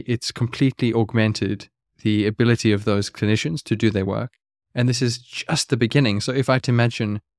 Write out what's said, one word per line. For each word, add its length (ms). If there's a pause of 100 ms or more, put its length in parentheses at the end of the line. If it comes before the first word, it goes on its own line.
it's 240
completely 600
augmented 760 (340)
the 240
ability 460
of 140
those 240
clinicians 540
to 120
do 160
their 140
work. 280 (400)
And 160
this 120
is 160
just 520
the 80
beginning. 440
So 100
if 180
I 40
had 100
to 80
imagine, 500 (180)